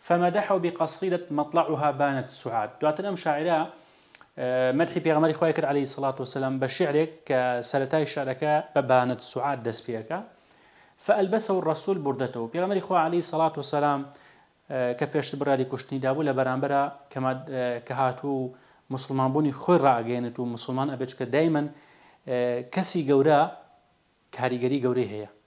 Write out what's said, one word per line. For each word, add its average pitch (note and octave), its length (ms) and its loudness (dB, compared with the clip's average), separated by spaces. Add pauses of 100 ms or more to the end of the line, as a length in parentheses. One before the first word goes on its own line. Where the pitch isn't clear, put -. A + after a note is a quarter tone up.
فمدحه F3+ 580 2
بقصيدة F3 600 -2 (100)
مطلعها D3 600 0
بانت C#3 320 0
السعاد. A2+ 460 -6 (100)
دواتر D#3 260 0
ئەم F#3+ 100 -4
شاعرە، D#3+ 420 0 (800)
ئە، B2+ 400 0
مەدحی E3 220 0
پێغەمبەری D#3 380 4
خوای E3 140 2
کرد D3+ 180 0
عەلەیهی C#3+ 240 0
سەڵات C3+ 260 -2
وسەلام C3 400 -4
بە C3+ 60 0
شیعرێک D3+ 440 0 (180)
کە C3 120 2 (300)
سەرەتای D#3 360 2
شیعرەکە C#3+ 460 -2 (220)
بە C#3 160 4
بانت B2+ 280 4
السعاد C3+ 400 -4 (100)
دەست A2 180 -6
پێەکە. A#2 320 -6 (800)
فألبسه G#3 560 2
الرسول F3 440 0
بردته. B2+ 540 -2
پێغەمبەری F#3 340 0
خوا F#3 100 0 (100)
عەلەیهی E3+ 240 0
سەڵات D#3 280 0
وسەلام، C#3+ 420 0 (680)
ئە، B2 280 -2
کە D3 140 -2
پێشتر C#3+ 280 -2
بڕیاری C3+ 300 2
کوشتنی C3+ 280 -6
دابوو، C3+ 300 0
لە C3+ 100 2
بەرامبەرە C3+ 440 2 (280)
کە - 140 -8
ماد-، C3 240 -2
ئە، B2 400 -4
کە - 40 -6
هاتوو C3 640 -2 (360)
موسڵمانبوونی C3+ 640 0
خۆی F3 260 2
ڕائەگەیەنێت A#2+ 600 2
و B2 80 -4
موسڵمان B2+ 440 -4
ئەبێت C3 240 -6
کە C3+ 100 -6
دایمەن، D3+ 420 2 (600)
ئێ، B2+ 120 -2 (320)
کەسی F#3 360 2
گەورە C#3+ 340 6 (920)
کاریگەری B2+ 500 0
گەورەی B2 280 0
هەیە. G#2+ 200 -10 (160)